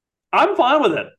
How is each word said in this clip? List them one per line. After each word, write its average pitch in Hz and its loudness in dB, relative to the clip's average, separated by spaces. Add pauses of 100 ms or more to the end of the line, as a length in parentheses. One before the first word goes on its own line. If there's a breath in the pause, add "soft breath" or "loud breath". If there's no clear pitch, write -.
(340)
I'm 330 2
fine 294 2
with 190 0
it. 113 -8 (140)